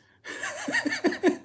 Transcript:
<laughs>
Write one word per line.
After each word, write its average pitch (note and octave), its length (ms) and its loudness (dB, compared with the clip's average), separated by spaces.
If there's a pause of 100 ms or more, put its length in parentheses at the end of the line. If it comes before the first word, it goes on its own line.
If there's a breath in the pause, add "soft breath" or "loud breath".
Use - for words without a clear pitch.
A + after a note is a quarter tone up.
(260 loud breath)
<laughs> - 1200 0